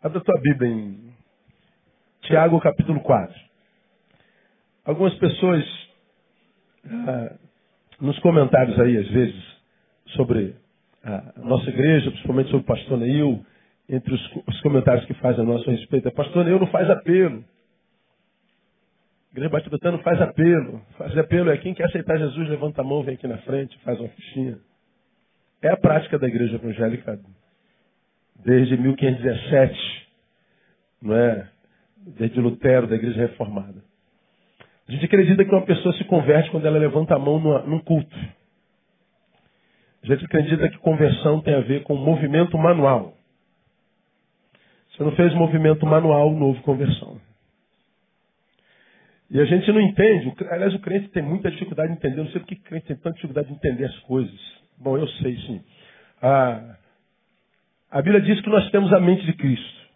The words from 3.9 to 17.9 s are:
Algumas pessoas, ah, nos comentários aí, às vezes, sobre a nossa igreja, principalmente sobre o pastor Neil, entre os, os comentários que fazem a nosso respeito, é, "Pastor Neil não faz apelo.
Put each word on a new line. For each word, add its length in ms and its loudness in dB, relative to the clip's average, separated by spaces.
Algumas 300 -2
pessoas, 500 0
ah, 500 -8
nos 200 -2
comentários 600 4
aí, 180 4
às 120 -2
vezes, 500 -2
sobre 400 -2
a 340 -12
nossa 320 -4
igreja, 420 0
principalmente 380 -4
sobre 140 0
o 40 -18
pastor 300 -4
Neil, 480 -2
entre 240 -6
os, 220 -8
os 140 -8
comentários 440 2
que 100 -10
fazem 260 -2
a 60 0
nosso 220 -4
respeito, 380 -2
é, 40 -4
"Pastor 340 -2
Neil 140 2
não 80 0
faz 220 0
apelo. 540 2